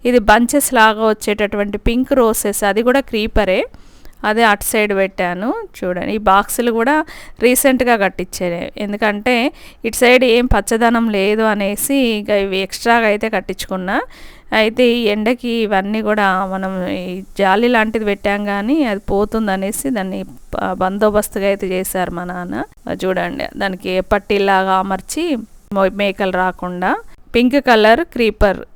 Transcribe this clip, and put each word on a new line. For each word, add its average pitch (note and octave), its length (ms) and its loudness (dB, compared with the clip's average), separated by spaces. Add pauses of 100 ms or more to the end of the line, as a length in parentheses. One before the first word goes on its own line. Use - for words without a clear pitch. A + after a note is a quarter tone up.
ఇది B3 120 4 (120)
బంచెస్ A#3+ 380 2 (100)
లాగా A3 320 4
వచ్చేటటువంటి G#3 760 -2
పింక్ B3 320 0
రోసెస్, G#3+ 420 0 (100)
అది A3 180 0
కూడా C4+ 120 2 (100)
క్రీపరే, G#3+ 480 0 (680)
అదే A3 220 2
అటు G3+ 220 0
సైడ్ G#3+ 280 2
పెట్టాను. F#3 480 -2 (300)
చూడండి, F3+ 400 -4
ఈ - 100 -4
బాక్సులు G#3 500 2
కూడా B3+ 160 2 (500)
రీసెంట్గా B3 500 4 (100)
కట్టించాను, F3+ 560 -4 (240)
ఎందుకంటే G#3 500 -2 (520)
ఇటు A3+ 160 -4
సైడ్ B3 220 6 (120)
ఏం A#3+ 180 2
పచ్చదనం A#3 520 2 (120)
లేదు G#3+ 260 0 (100)
అనేసి G#3 440 -2 (220)
ఇక G#3 100 -8 (140)
ఇవి F#3+ 220 -2
ఎక్స్ట్రాగా A#3 460 2
అయితే G#3 240 -2
కట్టించుకున్నా. F#3+ 600 -4 (640)
అయితే A#3 240 2 (120)
ఈ - 20 -2 (140)
ఎండకి A#3 400 -2 (140)
ఇవన్నీ G3+ 420 0
కూడా G#3 180 2 (260)
మనం F#3+ 200 -4 (240)
ఈ F3+ 80 -8 (340)
జాలి G3 360 4
లాంటిది A3 360 0
పెట్టాం G3+ 300 -2 (100)
కానీ G#3 260 -2 (140)
అది G3+ 100 -4 (120)
పోతుందనేసి G3+ 760 -2 (100)
దాన్ని F#3+ 240 -4 (320)
ప-, F#3+ 300 -4
బందోబస్తుగా G3+ 680 0
అయితే G3 140 -4 (100)
చేశారు F#3 420 -4
మా F3+ 120 -8
నాన్న. F3+ 260 -8 (320)
అది F3+ 160 -6
చూడండి, F3+ 420 -2 (160)
దానికి F#3+ 320 -4 (180)
పట్టీలాగా G3 640 0 (100)
అమర్చి G3 400 -6 (520)
మొ-, F#3+ 240 2
మేకలు F#3+ 420 -2
రాకుండా. F3+ 480 -4 (440)
పింక్ B3 240 4 (120)
కలర్ A3+ 320 6 (120)
క్రీపర్ G#3+ 460 0 (160)